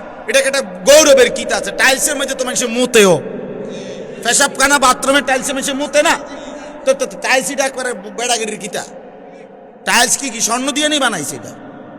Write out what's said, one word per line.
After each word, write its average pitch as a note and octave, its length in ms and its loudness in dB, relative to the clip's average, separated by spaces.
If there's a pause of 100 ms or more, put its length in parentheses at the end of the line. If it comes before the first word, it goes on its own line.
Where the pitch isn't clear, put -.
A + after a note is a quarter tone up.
(280)
এটাকে C4+ 200 2
একটা C4+ 120 0
গৌরবের B3+ 760 6
কিত A#3+ 180 -6
আছে। G3+ 180 -4
টাইলসের C4 460 2
মধ্যে C4+ 180 -4
তো C4 100 -4
মানুষের B3 240 -2
মুতেও, A3+ 520 4 (1040)
পেশাবখানা C#4 540 2
বাথরুমে C4 420 2
টাইলসে C4 320 -2
মানুষে C4+ 200 -4
মুতে C#4+ 300 0
না, D#4 160 2 (680)
তো, C4+ 100 4
তো, C4 120 -6
তো - 160 -10
টাইলস C4 280 0
এটা C#4 140 -2
একবারে C4 300 -4
বেড়াগিরির G#3+ 640 -4
কিতা? F3+ 260 -8 (1000)
টাইলস A3+ 340 2
কি, C#4 120 -6
কি A3 100 -8
স্বর্ণ B3+ 320 -2
দিয়ে D4+ 160 0
নেই D4+ 100 0
বানাইছে? F#3+ 380 -2
এটা - 160 -14 (460)